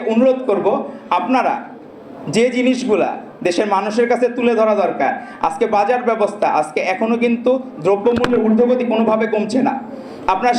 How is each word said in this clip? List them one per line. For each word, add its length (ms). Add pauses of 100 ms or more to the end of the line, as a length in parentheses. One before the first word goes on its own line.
(120)
অনুরোধ 260 (100)
করব, 180 (520)
আপনারা 360 (840)
যে 80 (120)
জিনিসগুলা 540 (360)
দেশের 280
মানুষের 380
কাছে 140 (100)
তুলে 220
ধরা 240
দরকার, 300 (360)
আজকে 160 (120)
বাজার 320
ব্যবস্থা, 380 (140)
আজকে 200 (120)
এখনও 320
কিন্তু 260 (340)
দ্রব্যমূল্যের 640
ঊর্ধ্বগতি 460
কোনোভাবে 420
কমছে 340
না। 60 (580)
আপনারা 260